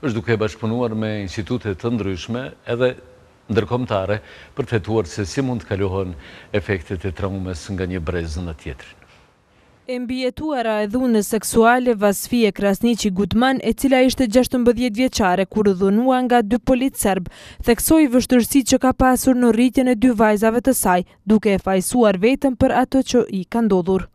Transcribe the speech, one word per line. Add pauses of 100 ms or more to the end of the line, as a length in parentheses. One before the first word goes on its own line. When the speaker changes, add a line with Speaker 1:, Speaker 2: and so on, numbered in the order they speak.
Speaker 1:
është
duke
bashkëpunuar
me
institute
të
ndryshme (180)
edhe (500)
ndërkombëtare (400)
për
të
hetuar
se
si
mund
të
kalohen (340)
efektet
e
traumës
nga
një
brez
në
tjetrin. (960)
Speaker 2:
E
mbijetuara (100)
e
dhunës
seksuale
Vasfie
Krasniqi
Gutman,
e
cila
ishte
gjashtëmbëdhjetë
vjeçare
kur
u
dhunua
nga
dy
polit
serb, (400)
theksoi
vështirësitë
që
ka
pasur
në
rritjen
e
dy
vajzave
të
saj, (240)
duke
e
fajsuar
veten
për
atë (100)
që (160)
i (100)
ka
ndodhur. (100)